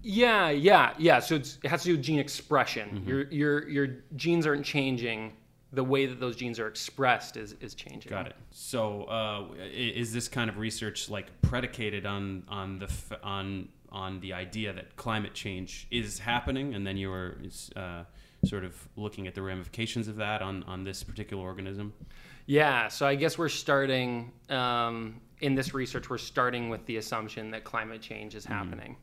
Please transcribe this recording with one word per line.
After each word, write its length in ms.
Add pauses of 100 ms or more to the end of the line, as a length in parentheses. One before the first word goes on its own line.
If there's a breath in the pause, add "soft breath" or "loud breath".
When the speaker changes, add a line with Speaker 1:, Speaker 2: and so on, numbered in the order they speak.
Speaker 1:
Yeah, 460
yeah, 480
yeah. 220
So 160
it's, 280
it 60
has 140
to 60
do 60
with 100
gene 140
expression. 680
Speaker 2:
Mm-hmm. 200
Speaker 1:
Your, 120 (100)
your, 380
your 180 (300)
genes 280
aren't 200
changing. 680 (420)
The 100
way 220
that 160
those 160
genes 240
are 80
expressed 680
is, 240
is 160
changing. 340
Speaker 2:
Got 180
it. 100 (140)
So, 520
uh, 440 (120)
i-, 80
is 460
this 160
kind 200
of 100
research, 500
like, 160 (160)
predicated 640
on, 420
on 320
the 60
f-, 260 (100)
on, 460 (240)
on 300
the 100
idea 400
that 240
climate 380
change 580
is 280
happening, 540
and 140
then 80
you 140
were, 300 (360)
uh, 280 (420 soft breath)
sort 180
of 120 (200)
looking 320
at 80
the 60
ramifications 680
of 80
that 260
on, 220
on 220
this 180
particular 400
organism? 480 (540 loud breath)
Speaker 1:
Yeah. 420
So 180
I 100
guess 220
we're 120
starting, 840 (180)
um, 720 (220)
in 120
this 200
research, 360
we're 80
starting 520
with 160
the 100
assumption 560
that 140
climate 360
change 340
is 100
Speaker 2:
Mm-hmm. 80
Speaker 1:
happening. 500